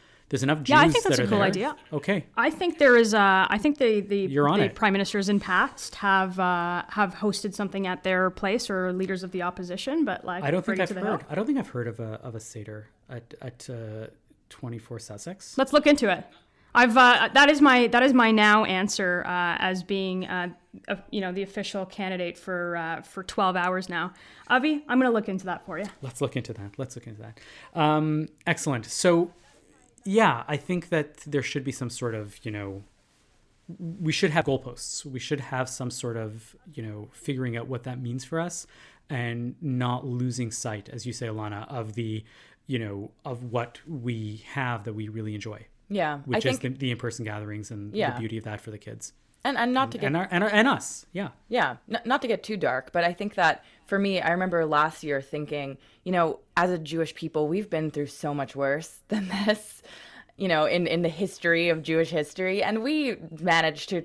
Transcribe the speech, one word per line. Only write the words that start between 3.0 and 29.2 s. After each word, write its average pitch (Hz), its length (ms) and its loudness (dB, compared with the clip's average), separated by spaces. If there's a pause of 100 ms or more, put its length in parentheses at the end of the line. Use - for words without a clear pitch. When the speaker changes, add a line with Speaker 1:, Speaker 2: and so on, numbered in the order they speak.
Speaker 2:
a, 196 360 6
I 208 100 0
think 294 180 2
the, 220 240 2
the, 202 200 0
Speaker 1:
You're 143 280 4
on 185 100 4
Speaker 2:
the 160 60 6
Speaker 1:
it. 110 100 -2
Speaker 2:
prime 190 200 2
ministers 196 340 0
in 202 100 4
past 202 580 -2
have, 190 440 2
uh, 175 480 0
have 202 260 0
hosted 202 400 -2
something 196 320 -4
at 180 180 -4
their 185 260 2
place, 202 400 -2
or 185 240 0
leaders 185 280 -2
of 185 100 -10
the 180 100 -4
opposition, 185 640 -2
but, - 180 -4
like, 180 180 -6
Speaker 1:
I 143 80 0
don't 180 140 2
think - 0 -
Speaker 2:
bring 196 140 -2
it 190 60 2
Speaker 1:
I've 170 40 -2
Speaker 2:
to 208 60 -6
the 185 60 -8
Speaker 1:
heard. 202 200 -2
Speaker 2:
Hill. - 100 -18
Speaker 1:
I 151 40 -8
don't 202 100 -2
think 277 140 0
I've - 100 -4
heard 120 180 -6
of 113 140 -8
a, 110 220 -8
of 120 120 -12
a 110 60 -10
Seder 107 480 -14 (220)
at, 120 320 -16
at, - 260 -14
uh, 110 380 -10 (420)
twenty-four 117 500 -12
Sussex. - 600 -12
Speaker 2:
Let's 269 160 4
look 294 120 6
into 285 240 6
it. 170 140 0 (500)
I've, 233 220 6
uh, 247 380 8
that 285 160 8
is 294 100 6
my, 247 280 8
that 240 140 6
is 262 120 6
my 233 160 8
now 214 340 8
answer, 185 640 0
uh, 175 320 0
as 185 240 0
being, 185 420 -4
uh, 180 240 -4 (400)
a, 196 100 -4 (120)
you 208 100 -4
know, 185 120 -2
the 196 100 -4
official 196 420 -8
candidate 185 540 -6
for, 175 380 -6
uh, 165 260 -6
for - 220 -12
twelve 185 320 0
hours 185 340 -2
now. 175 240 -4 (340)
Avi, 294 400 2
I'm 247 100 2
gonna 254 140 4
look 214 160 0
into 190 160 -4
that 180 220 -6
for 165 120 -8
you. 196 60 -6 (160)
Speaker 1:
Let's 131 220 -8
look 135 120 -2
into 120 200 -6
that. 101 240 -14
Let's 127 180 -10
look - 100 -16
into 107 140 -16
that. 113 180 -18 (400)
Um, 151 500 2 (180)
excellent. 143 400 -2
So, 175 440 4 (760)